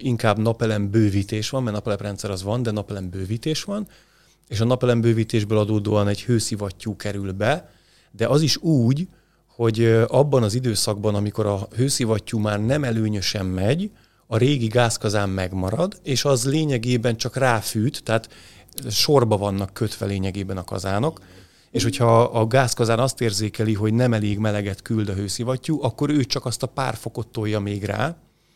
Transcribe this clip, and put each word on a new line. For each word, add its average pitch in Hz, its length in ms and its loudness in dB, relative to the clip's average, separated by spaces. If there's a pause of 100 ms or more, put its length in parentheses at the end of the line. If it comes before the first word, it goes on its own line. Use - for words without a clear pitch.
inkább 113 320 2
napelem 110 520 0
bővítés 104 600 2
van, 135 140 -2
mert 104 120 -4
napelem 101 240 -4
rendszer 101 320 -8
az 92 120 -6
van, 117 200 -2
de 113 80 0
napelem 98 380 -6
bővítés 98 540 -4
van, 202 240 -6 (600)
és 104 120 -4
a 113 60 4
napelem 123 360 4
bővítésből 110 560 2
adódóan 104 500 2
egy 104 160 -2
hőszivattyú 104 720 -2
kerül 98 360 -6
be, 110 380 -2 (420)
de 113 160 -2
az 143 140 4
is 147 160 2
úgy, 147 500 2 (400)
hogy, 113 320 0
ö, 113 280 6
abban 135 360 4
az 104 100 2
időszakban, 107 600 0
amikor 104 300 -2
a 101 300 -2
hőszivattyú 113 640 0
már 104 260 0
nem 143 180 0
előnyösen 107 600 -2
megy, 107 460 0 (360)
a 110 100 -2
régi 123 300 2
gázkazán 107 600 0
megmarad, 95 760 -2
és 135 220 -2
az 131 200 2
lényegében 127 720 0
csak - 180 -6
ráfűt, 117 680 0
tehát - 260 -2 (600)
sorba 110 480 4
vannak 98 360 -2
kötve - 320 -4
lényegében 95 520 -4
a 90 60 -6
kazánok, 101 560 -4 (520)
és - 120 -2
hogyha 113 380 4
a 113 260 2
gázkazán 117 520 2
azt 131 220 -2
érzékeli, 107 520 0
hogy 107 200 0
nem 120 200 4
elég 104 240 0
meleget 104 440 -2
küld 107 280 -2
a 98 40 -4
hőszivattyú, 123 720 -2
akkor 143 260 -2
ő 147 140 2
csak - 220 -4
azt 120 180 -4
a 127 40 -2
pár 131 280 -4
fokot - 320 -8
tolja 107 320 -2
még 101 240 -4
rá. 110 320 -4 (400)